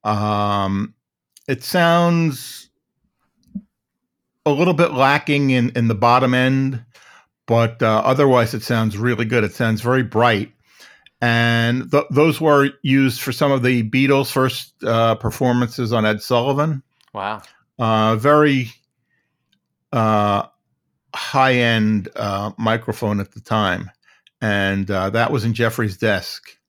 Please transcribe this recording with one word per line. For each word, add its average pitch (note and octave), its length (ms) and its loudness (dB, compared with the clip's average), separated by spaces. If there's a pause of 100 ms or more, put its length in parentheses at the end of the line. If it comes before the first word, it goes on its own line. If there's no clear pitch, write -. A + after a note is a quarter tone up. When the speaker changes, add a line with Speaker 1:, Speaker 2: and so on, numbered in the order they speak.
Speaker 1:
Um, G#2 880 -2 (540)
it C3+ 160 -6
sounds E3+ 1040 0 (1800)
a D3+ 60 2
little E3+ 240 2
bit E3 180 2
lacking C#3+ 560 2
in, B2 220 2
in A#2 180 0
the A2 60 0
bottom B2 380 2
end, C3 520 0 (640)
but, A#2 340 0
uh, A2 240 2
otherwise C3 480 4
it A2+ 100 -8
sounds A2+ 320 -2
really A#2 300 -2
good. A2+ 180 0
It G2+ 100 -4
sounds A2+ 280 -2
very B2 220 0
bright. A2 500 0 (720)
And A#2 640 0
th-, C#3+ 200 2
those D3+ 320 2
were C#3+ 300 4 (100)
used C3+ 400 0
for C3+ 100 -6
some C#3 220 0
of B2+ 100 -2
the A#2+ 260 0
Beatles' C3+ 400 2
first, C3 440 -2 (100)
uh, A2+ 320 2
performances A#2+ 760 -2
on G#2+ 120 0
Ed G#2+ 160 0
Sullivan. C#3 600 -2 (300)
Speaker 2:
Wow. G#2 280 -8 (380)
Speaker 1:
Uh, A2 380 2
very, C#3 540 2 (1200)
uh, G#2+ 540 0 (680)
high-end, A#2 1000 0
uh, G2+ 400 -6
microphone A2 640 -4
at G2 100 -10
the - 80 -20
time. G2 500 -2 (520)
And, G2 500 -2
uh, G2 200 -2
that A2+ 200 0
was A#2 140 -2
in A2+ 80 -2
Jeffrey's A2+ 420 -2
desk. - 640 -4 (120)